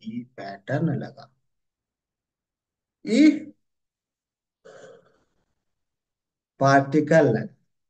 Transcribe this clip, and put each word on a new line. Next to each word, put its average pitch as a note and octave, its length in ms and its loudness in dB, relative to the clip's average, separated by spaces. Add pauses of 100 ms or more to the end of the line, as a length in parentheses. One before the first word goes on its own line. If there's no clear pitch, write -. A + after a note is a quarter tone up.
ई A#2+ 160 -12 (140)
pattern C3+ 640 -6
लगा, - 320 -16 (1700)
ई A3 140 0 (3500)
particle C#3 680 2
लगा, A2 260 -4 (360)